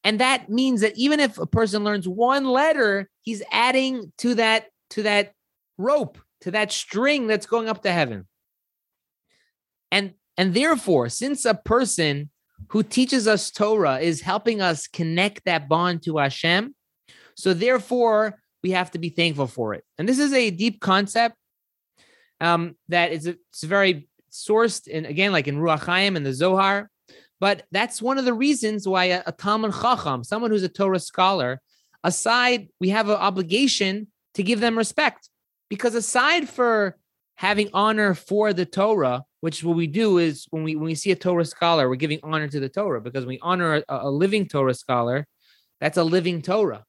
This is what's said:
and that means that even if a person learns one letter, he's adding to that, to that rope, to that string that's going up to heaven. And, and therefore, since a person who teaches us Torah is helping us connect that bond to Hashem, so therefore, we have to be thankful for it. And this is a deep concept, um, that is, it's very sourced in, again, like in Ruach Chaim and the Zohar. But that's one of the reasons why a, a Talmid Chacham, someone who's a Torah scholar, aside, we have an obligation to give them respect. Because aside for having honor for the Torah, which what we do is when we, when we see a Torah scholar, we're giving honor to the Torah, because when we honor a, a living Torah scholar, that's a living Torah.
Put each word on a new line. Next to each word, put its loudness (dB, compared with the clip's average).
and 0
that 0
means 0
that 2
even 2
if 0
a -4
person 0
learns -2
one 0
letter, 2
he's -8
adding 0
to 0
that, 2
to -4
that 0
rope, -2
to -8
that 0
string 0
that's 0
going 0
up -6
to 0
heaven. -2
And, -2
and 2
therefore, 2
since -4
a 2
person 0
who 0
teaches 0
us 0
Torah 0
is -2
helping -2
us 0
connect -2
that 0
bond 0
to -2
Hashem, 0
so 0
therefore, 2
we -2
have 0
to -10
be -6
thankful 0
for -6
it. -16
And -2
this 2
is 0
a 2
deep -2
concept, 0
um, 0
that 2
is, -6
it's -12
very 0
sourced 0
in, -6
again, 0
like 0
in -2
Ruach 2
Chaim 0
and -4
the -2
Zohar. 2
But 0
that's -2
one 0
of -2
the 2
reasons -2
why 2
a, 0
a -6
Talmid -2
Chacham, 0
someone -4
who's 2
a -2
Torah 0
scholar, 0
aside, 0
we 2
have 0
an 2
obligation 0
to -4
give 0
them 2
respect. -2
Because -2
aside 0
for 0
having 0
honor 2
for 0
the -2
Torah, 0
which -6
what 0
we 0
do 2
is 0
when -6
we, -4
when -4
we -4
see -2
a 4
Torah 0
scholar, 2
we're 0
giving -2
honor -4
to -6
the -4
Torah, -4
because -8
when -8
we -18
honor 0
a, 0
a -4
living 0
Torah 0
scholar, -2
that's -2
a 4
living 0
Torah. -2